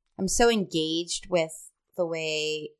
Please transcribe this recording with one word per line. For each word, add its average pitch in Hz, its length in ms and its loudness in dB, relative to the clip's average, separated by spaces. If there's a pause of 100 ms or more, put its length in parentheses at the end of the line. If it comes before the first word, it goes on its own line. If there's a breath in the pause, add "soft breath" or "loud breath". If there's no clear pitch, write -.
(180)
I'm 190 100 0
so 233 220 6
engaged 170 800 0
with 160 400 -2 (260)
the 180 80 2
way, 156 760 -2